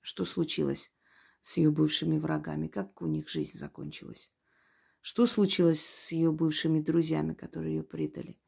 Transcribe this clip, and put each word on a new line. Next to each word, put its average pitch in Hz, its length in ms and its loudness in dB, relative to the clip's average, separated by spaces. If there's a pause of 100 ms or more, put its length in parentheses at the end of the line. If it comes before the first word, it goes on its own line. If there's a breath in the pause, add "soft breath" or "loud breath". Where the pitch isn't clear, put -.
что - 240 -6
случилось 151 640 -2 (500 soft breath)
с - 160 -8
её 156 140 6
бывшими 156 460 2
врагами, 156 500 -2
как - 340 -8
у 85 60 -4
них 78 220 -4
жизнь - 280 -6
закончилась. - 760 -14 (680)
Что - 240 4
случилось 180 580 4
с - 280 -8
её 165 200 4
бывшими 156 500 2
друзьями, 160 520 2
которые 160 440 -6
её 160 60 -4
предали? 156 540 -8 (100)